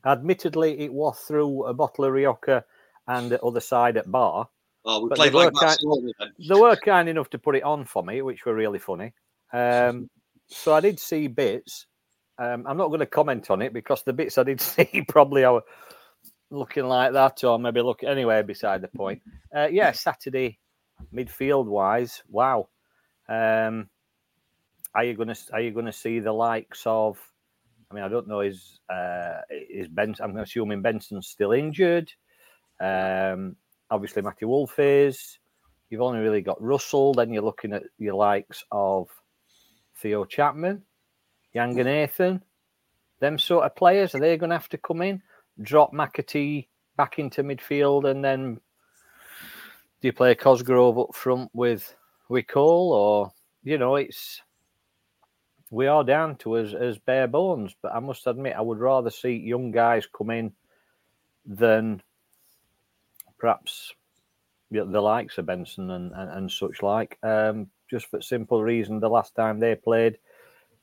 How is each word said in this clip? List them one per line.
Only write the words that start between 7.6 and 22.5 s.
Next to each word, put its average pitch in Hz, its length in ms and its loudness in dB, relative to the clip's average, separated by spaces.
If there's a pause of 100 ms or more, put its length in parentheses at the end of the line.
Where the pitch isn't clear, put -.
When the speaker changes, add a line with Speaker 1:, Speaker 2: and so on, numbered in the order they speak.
Speaker 1:
on 143 220 -2
for 95 180 -6
me, 107 200 -6
which 127 220 -8
were 117 100 0
really 107 260 -2
funny. 95 320 -8 (400)
Um, 123 580 0 (380)
so - 260 0
I 156 60 6
did 196 180 2
see 151 300 -4
bits. 120 580 -4 (520)
Um, 120 280 -6
I'm 139 100 -6
not 180 120 0
gonna 151 180 -2
comment 135 460 0
on 95 100 0
it 123 100 -4
because 120 300 -4
the 131 100 -2
bits 143 240 -2
I 135 60 6
did 131 180 0
<laughs> - 0 -
see - 460 0
probably 139 380 6
are 123 180 6 (880)
looking 139 340 -6
like 127 300 2
that, 135 280 4
or 117 160 4
maybe 120 220 0
look, 120 240 -2
anyway, 120 380 2
beside 101 400 -4
the 95 60 -12
point. 98 320 -8 (360)
Uh, 151 160 0
yeah, 185 180 4
Saturday 131 680 -6 (540)
midfield 135 540 -2
wise, 104 640 0
wow. 117 400 0 (600)